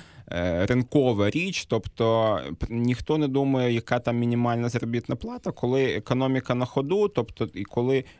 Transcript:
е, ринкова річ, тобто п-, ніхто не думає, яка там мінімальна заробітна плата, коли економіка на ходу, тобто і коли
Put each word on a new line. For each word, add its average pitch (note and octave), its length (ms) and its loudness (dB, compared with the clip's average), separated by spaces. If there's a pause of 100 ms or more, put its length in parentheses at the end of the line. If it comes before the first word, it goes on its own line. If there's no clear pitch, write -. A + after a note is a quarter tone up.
(320)
е, F2 340 0
ринкова B2 640 4
річ, E3+ 360 -4
тобто A2+ 720 0 (200)
п-, - 100 -4
ніхто A#2+ 480 0
не D3+ 100 2
думає, C3 460 2
яка A#2 260 0
там A#2+ 180 0
мінімальна A#2+ 520 2
заробітна A#2 460 -2
плата, A3+ 360 -8
коли C3 340 0
економіка B2+ 720 0
на B2 100 0
ходу, F3 420 0
тобто A#2+ 460 -4
і G2 100 -8
коли B2+ 400 0 (160)